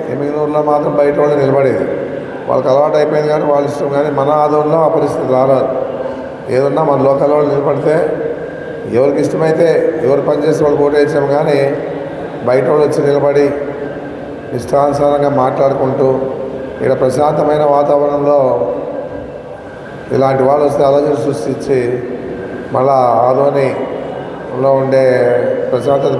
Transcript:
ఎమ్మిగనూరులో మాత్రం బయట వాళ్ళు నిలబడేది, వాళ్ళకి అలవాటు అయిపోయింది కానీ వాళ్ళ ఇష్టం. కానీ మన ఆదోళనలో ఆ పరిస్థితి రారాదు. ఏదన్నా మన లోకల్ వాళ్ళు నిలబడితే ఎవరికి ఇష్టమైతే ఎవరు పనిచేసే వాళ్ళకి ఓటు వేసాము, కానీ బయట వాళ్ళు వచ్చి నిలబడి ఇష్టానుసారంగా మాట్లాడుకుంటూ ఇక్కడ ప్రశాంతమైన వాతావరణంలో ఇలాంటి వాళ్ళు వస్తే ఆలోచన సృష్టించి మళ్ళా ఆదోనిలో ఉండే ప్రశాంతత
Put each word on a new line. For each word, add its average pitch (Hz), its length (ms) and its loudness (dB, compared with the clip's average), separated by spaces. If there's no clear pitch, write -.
ఎమ్మిగనూరులో 147 480 -2
మాత్రం 147 300 2
బయట 143 220 2
వాళ్ళు 147 200 2
నిలబడేది, 135 440 2
వాళ్ళకి 131 240 0
అలవాటు 147 280 2
అయిపోయింది 151 320 0
కానీ 151 200 0
వాళ్ళ 143 180 2
ఇష్టం. 143 260 -4
కానీ 147 140 0
మన 139 80 0
ఆదోళనలో 151 420 2
ఆ 147 100 2
పరిస్థితి 143 300 -2
రారాదు. 131 360 2
ఏదన్నా 143 340 2
మన 139 80 2
లోకల్ 139 280 2
వాళ్ళు 147 180 2
నిలబడితే 143 420 0
ఎవరికి 139 260 2
ఇష్టమైతే 160 440 0
ఎవరు 139 220 2
పనిచేసే 147 360 0
వాళ్ళకి 143 220 2
ఓటు 147 140 0
వేసాము, 147 360 2
కానీ 147 220 2
బయట 131 240 4
వాళ్ళు 147 140 4
వచ్చి - 220 0
నిలబడి 143 380 2
ఇష్టానుసారంగా 143 720 2
మాట్లాడుకుంటూ 135 680 2
ఇక్కడ 127 220 0
ప్రశాంతమైన 147 600 2
వాతావరణంలో 143 640 2
ఇలాంటి 135 320 2
వాళ్ళు 147 180 2
వస్తే 143 220 0
ఆలోచన 147 260 2
సృష్టించి 135 540 -2
మళ్ళా 135 220 2
ఆదోనిలో 135 1400 -2
ఉండే 131 200 2
ప్రశాంతత 135 500 0